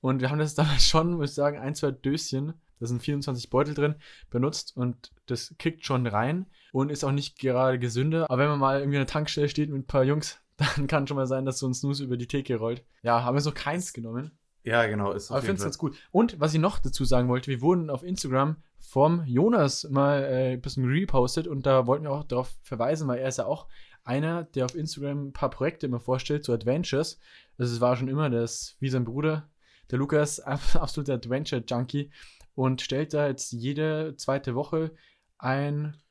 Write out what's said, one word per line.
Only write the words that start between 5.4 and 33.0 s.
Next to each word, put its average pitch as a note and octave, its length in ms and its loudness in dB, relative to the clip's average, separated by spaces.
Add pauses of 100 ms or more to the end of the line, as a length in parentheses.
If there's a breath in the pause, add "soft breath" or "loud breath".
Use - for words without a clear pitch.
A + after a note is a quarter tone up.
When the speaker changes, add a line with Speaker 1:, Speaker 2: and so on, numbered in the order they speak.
Speaker 1:
kickt D#3+ 280 -4
schon B2 220 0
rein B2+ 380 -2 (260 soft breath)
und C3+ 180 0
ist D3 140 -4
auch C#3 80 2
nicht C#3 260 -4
gerade C3 400 2
gesünder. C3+ 500 0
Aber B2+ 140 2
wenn D3 80 4
man D3 80 0
mal C3+ 220 2
irgendwie C#3+ 180 0
an C#3 80 2
der - 60 -10
Tankstelle D3+ 360 0
steht D3+ 220 -2
mit C#3 120 -4
ein - 40 -10
paar C3+ 160 2
Jungs, D3 460 0
<laughs> - 80 -20
dann C#3+ 320 0
kann C#3+ 180 2
schon C#3+ 100 -4
mal C3+ 120 0
sein, C3 160 0
dass C3 160 -2
so C3+ 80 -2
ein B2+ 60 0
Snus C#3 260 -2
über B2+ 160 -4
die A#2+ 100 -6
Theke C3+ 300 -2
rollt. A#2 280 -4 (180)
Ja, A#2 200 2
haben B2 140 2
wir D3 60 4
so D3+ 100 -2
keins E3+ 400 -6
genommen. A#2+ 400 -8 (320)
Speaker 2:
Ja, A#2 220 4
genau, G2+ 260 0
ist G2+ 180 -6
auf A#2 60 -2
Speaker 1:
Aber - 40 2
ich - 40 -6
Speaker 2:
jeden G3 140 -2
Speaker 1:
find's G3+ 40 -2
Speaker 2:
Fall. G3 60 0
Speaker 1:
ganz - 100 -6
gut. D3 180 -4 (140 loud breath)
Und G#3+ 300 2
was D3+ 140 2
ich D#3+ 60 4
noch F#3 200 2
dazu C3+ 240 0
sagen B2 240 6
wollte, B2+ 220 0
wir B2+ 100 -2
wurden D#3+ 300 2
auf C3 120 -6
Instagram D3+ 540 0 (240 soft breath)
vom D#3+ 460 2
Jonas D3 640 4
mal, C#3 340 2
äh, C3 300 0
ein B2 80 -6
bisschen C3+ 240 -4
repostet C#3+ 600 2
und C#3 200 -6
da C3 200 6
wollten D3 180 2
wir D3 80 -4
auch D3 120 -4
darauf B2+ 380 -4
verweisen, C#3+ 460 -2
weil B2 100 -2
er C3 100 -2
ist C3 100 -4
ja G2 80 -2
auch D3+ 200 -4 (380 soft breath)
einer, D#3 400 -2
der C3+ 220 -2
auf B2 80 -6
Instagram C#3+ 540 -6
ein C3+ 40 -14
paar C3 180 -2
Projekte D3+ 360 -4
immer B2 140 -2
vorstellt, D3 440 -2
so B2 80 0
Adventures. C3+ 680 0 (400 soft breath)
Also B2 160 -2
es A#2 60 -2
war B2 160 4
schon C3 120 -4
immer D3 220 0
das, - 500 -4
wie C3+ 100 -2
sein B2+ 140 0
Bruder, D3+ 440 -2 (420 soft breath)
der B2 80 0
Lukas, D3 420 0
<laughs> - 0 -
ab-, - 360 4
absoluter C#3 380 2
Adventure-Junkie B2+ 960 -4 (440 loud breath)
und C3 280 0
stellt D3+ 320 -4